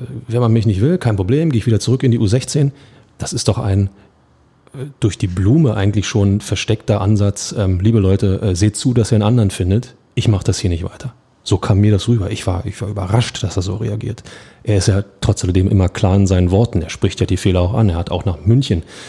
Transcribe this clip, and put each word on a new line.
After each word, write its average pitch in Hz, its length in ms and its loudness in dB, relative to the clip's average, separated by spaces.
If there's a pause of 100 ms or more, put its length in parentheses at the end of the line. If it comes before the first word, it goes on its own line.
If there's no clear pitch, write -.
(280)
"Wenn 117 140 -2
man 117 100 2
mich 110 140 2
nicht 98 160 0
will, 165 160 2
kein 110 180 -2
Problem, 131 340 0
gehe 120 100 0
ich - 60 -4
wieder 110 140 2
zurück 131 240 0
in 123 80 4
die 120 80 2
U 110 80 2
sechzehn", 135 460 0 (460)
das - 120 -8
ist - 160 -6
doch 101 100 0
ein, 101 320 0 (840)
äh, 143 140 -12 (120)
durch 104 180 -2
die 101 100 -2
Blume 107 500 2
eigentlich 101 300 0
schon 101 340 2
versteckter - 580 -2
Ansatz, 101 580 0
ähm, 95 220 0
"Liebe 110 200 2
Leute, 98 420 2
äh, 98 120 0
seht 101 220 0
zu, 131 180 -2
dass 117 200 0
ihr - 20 4
einen 104 80 2
anderen 107 260 2
findet. 98 460 -2 (200)
Ich - 120 -2
mach 101 160 2
das - 160 -2
hier 95 100 -2
nicht 85 140 -2
weiter." - 300 -12 (300)
So 98 140 2
kam 98 220 2
mir 104 120 4
das 98 160 0
rüber. 113 220 0
Ich 110 160 -8
war, 90 220 -2
ich 101 140 -8
war 98 80 -6
überrascht, 104 520 -2
dass 92 140 -6
er 92 80 0
so 101 140 -6
reagiert. 107 460 -6 (400)
Er 104 140 0
ist 92 100 0
ja 98 160 2 (180)
trotz - 220 0
alledem 92 260 2
immer 92 200 2
klar 98 260 0
in 98 120 4
seinen 92 240 2
Worten. 98 320 0
Er 80 80 -12
spricht - 280 -4
ja 92 60 -2
die 92 120 0
Fehler 90 240 0
auch 90 120 0
an. 110 160 2
Er 82 60 0
hat 85 160 -6
auch - 140 -4
nach 82 200 -4
München, 113 380 2 (260)